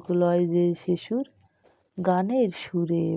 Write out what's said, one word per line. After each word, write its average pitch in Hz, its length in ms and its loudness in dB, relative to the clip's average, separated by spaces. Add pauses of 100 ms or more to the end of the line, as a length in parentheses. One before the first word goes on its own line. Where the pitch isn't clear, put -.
(120)
লয় 175 360 2
যে 175 180 2 (100)
সে 175 200 -2
সুর 240 300 -4 (720)
গানের 190 520 2
সুরে 170 560 -2 (120)